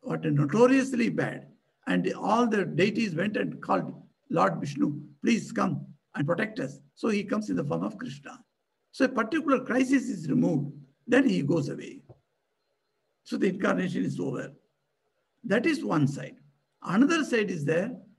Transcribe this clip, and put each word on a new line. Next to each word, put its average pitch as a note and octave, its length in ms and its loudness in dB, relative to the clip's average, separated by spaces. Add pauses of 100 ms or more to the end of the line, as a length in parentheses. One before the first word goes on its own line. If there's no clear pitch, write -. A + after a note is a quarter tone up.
what D#3+ 240 -6
a D#3 60 2
notoriously A#3 760 4
bad. D3+ 380 -4 (400)
And F3+ 260 0
all A3+ 340 2
the G#3 180 0
deities F#3 500 0
went G#3 220 -2
and - 240 -4
called - 320 -2 (360)
Lord E3+ 300 2
Vishnu, C#3+ 420 -2 (220)
"Please A3 280 0
come - 340 -2 (300)
and D3 120 -2
protect G#3+ 320 -2
us." - 200 -8 (160)
So A#3 140 -4
he G3+ 140 0
comes G#3+ 260 -4
in F#3+ 60 -2
the F3 80 -2
form E3 200 -2
of G#3+ 140 -6
Krishna. - 420 -12 (520)
So - 140 2
a B3 40 4
particular C4 540 0
crisis B3+ 460 2
is E3 200 -6
removed, - 440 2 (340)
then B3+ 200 6
he F3+ 140 2
goes C#3+ 280 0
away. - 320 -12 (1200)
So - 140 -6
the G3+ 120 2
incarnation F#3 540 0
is - 160 -4
over. - 340 -6 (920)
That A3+ 220 0
is D#4+ 180 0
one E3 240 2
side. - 280 -6 (480)
Another C#4+ 400 4
side G#3+ 280 0
is D3+ 140 -4
there F3+ 320 0 (220)